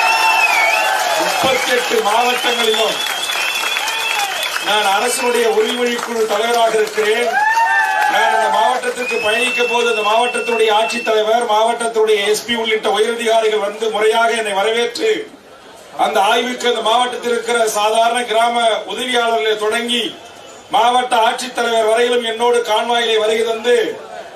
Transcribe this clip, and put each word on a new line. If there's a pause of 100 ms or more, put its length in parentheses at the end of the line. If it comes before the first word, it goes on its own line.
(1200)
முப்பத்தெட்டு
மாவட்டங்களிலும் (1700)
நான்
அரசினுடைய (120)
உரிமொழி
குழு
தலைவராக
இருக்கிறேன். (840)
நான்
அந்த
மாவட்டத்திற்கு
பயணிக்க
போது
அந்த
மாவட்டத்தினுடைய (100)
ஆட்சித்தலைவர், (100)
மாவட்டத்தினுடைய
எஸ்
பி
உள்ளிட்ட
உயரதிகாரிகள்
வந்து
முறையாக
என்னை
வரவேற்று (880)
அந்த
ஆய்வுக்கு
அந்த
மாவட்டத்தில்
இருக்கிற
சாதாரண
கிராம (300)
உதவியாளர்களை
தொடங்கி (680)
மாவட்ட
ஆட்சித்தலைவர்
வரையிலும்
என்னோடு
கான்வாயிலே
வருகை
தந்து (580)